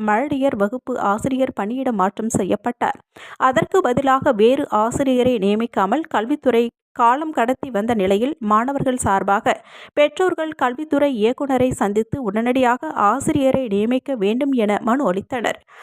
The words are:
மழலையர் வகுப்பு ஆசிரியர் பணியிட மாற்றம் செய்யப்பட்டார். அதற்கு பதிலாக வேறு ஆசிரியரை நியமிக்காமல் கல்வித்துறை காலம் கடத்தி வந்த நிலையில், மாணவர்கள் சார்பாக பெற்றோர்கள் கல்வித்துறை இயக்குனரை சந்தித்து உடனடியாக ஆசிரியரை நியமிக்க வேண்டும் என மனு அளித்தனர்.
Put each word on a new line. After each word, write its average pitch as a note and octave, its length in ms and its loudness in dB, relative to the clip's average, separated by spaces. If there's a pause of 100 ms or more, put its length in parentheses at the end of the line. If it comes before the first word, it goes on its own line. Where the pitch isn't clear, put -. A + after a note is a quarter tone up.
மழலையர் C4 520 0
வகுப்பு A#3+ 420 -4
ஆசிரியர் B3+ 540 -2
பணியிட B3 380 -4
மாற்றம் G3+ 380 -2
செய்யப்பட்டார். G#3 680 -2 (400)
அதற்கு D#4 440 2
பதிலாக C4+ 520 2
வேறு A3 360 4
ஆசிரியரை B3 680 2
நியமிக்காமல் G#3+ 720 0
கல்வித்துறை A#3+ 580 0 (260)
காலம் C#4 420 2
கடத்தி C4 360 -2
வந்த A3+ 240 -2
நிலையில், G#3 460 0
மாணவர்கள் B3 580 0
சார்பாக G3+ 580 0 (380)
பெற்றோர்கள் D#4+ 580 0
கல்வித்துறை C#4+ 640 -2
இயக்குனரை B3+ 580 0
சந்தித்து A3 520 -2
உடனடியாக B3 680 0 (120)
ஆசிரியரை C4 640 2
நியமிக்க A#3 480 -2
வேண்டும் A#3+ 380 0
என G#3 280 0
மனு C4 240 0
அளித்தனர். G#3 540 -4 (240)